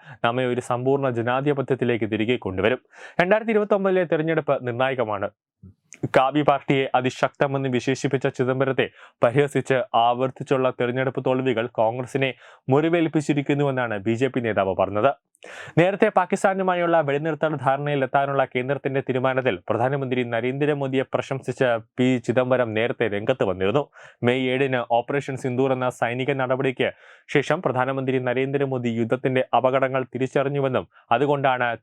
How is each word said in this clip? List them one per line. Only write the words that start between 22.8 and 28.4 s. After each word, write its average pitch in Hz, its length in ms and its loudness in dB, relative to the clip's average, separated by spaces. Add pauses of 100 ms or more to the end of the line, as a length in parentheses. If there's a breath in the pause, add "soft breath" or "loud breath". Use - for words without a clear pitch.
രംഗത്ത് 110 360 -2
വന്നിരുന്നു. 98 460 0 (340 loud breath)
മെയ് 127 260 2
ഏഴിന് 131 320 0 (100)
ഓപ്പറേഷൻ 135 460 -2
സിന്ദൂർ 131 360 0
എന്ന 127 160 -2
സൈനിക 127 420 -2
നടപടിക്ക് 131 600 0 (420 loud breath)
ശേഷം 147 280 2
പ്രധാനമന്ത്രി 131 580 -2
നരേന്ദ്രമോദി 131 720 -2